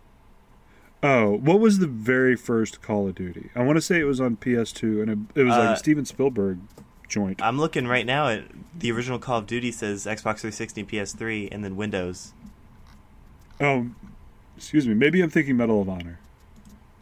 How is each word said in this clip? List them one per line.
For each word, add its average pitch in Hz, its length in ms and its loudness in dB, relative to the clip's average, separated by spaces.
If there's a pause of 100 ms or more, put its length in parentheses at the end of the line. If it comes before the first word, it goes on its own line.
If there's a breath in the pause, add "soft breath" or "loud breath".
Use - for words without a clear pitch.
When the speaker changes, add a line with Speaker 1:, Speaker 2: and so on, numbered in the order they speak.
(1000 soft breath)
Speaker 1:
Oh, 120 340 4
what 151 240 4
was 214 200 6
the 180 80 2
very 127 500 2
first 113 440 -2
Call 104 280 0
of 87 60 -8
Duty? 90 400 -10
I 120 80 -2
wanna 151 180 4
say 175 180 0
it 151 60 0
was 135 160 0
on 120 160 0
P 123 180 0
S 117 160 -2
two, 107 300 -2
and 110 100 -2
it, 110 300 -2
it - 20 8
was, 123 120 4
like, 117 140 4
Speaker 2:
Uh, 113 40 4
Speaker 1:
a - 40 0
Steven 151 280 0
Spielberg 104 540 -2 (500)
joint. 95 340 -4
Speaker 2:
I'm 120 160 0
looking 156 280 -2
right 120 180 0
now 135 240 0
at 101 160 -4 (320)
the 117 140 -4
original 120 280 -4
Call 120 200 -2
of 104 60 -8
Duty 120 260 -4
says 104 340 -6
Xbox 107 340 -4
three 110 120 -8
sixty, 110 320 -10
P 107 160 -8
S 98 140 -8
three, 107 380 -6
and 104 120 -8
then 95 120 -8
Windows. 95 580 -6 (1300)
Speaker 1:
Oh, 135 280 0 (680)
excuse 147 300 0
me. 110 60 2
Maybe 147 280 4
I'm 170 80 2
thinking 139 280 2
Medal 113 240 2
of 95 80 -2
Honor. 85 300 -10 (840)